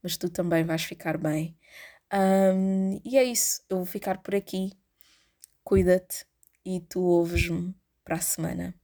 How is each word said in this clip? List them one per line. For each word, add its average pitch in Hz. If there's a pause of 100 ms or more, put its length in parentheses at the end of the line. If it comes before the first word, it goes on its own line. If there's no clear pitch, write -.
mas 175
tu 180
também 165
vais 160
ficar -
bem. 156 (540)
Ahm, 190
e 254
é 262
isso, 240
eu 190
vou 180
ficar 190
por -
aqui. 190 (920)
Cuida-te 185 (400)
e 180
tu -
ouves-me 170 (280)
para -
a 180
semana. 175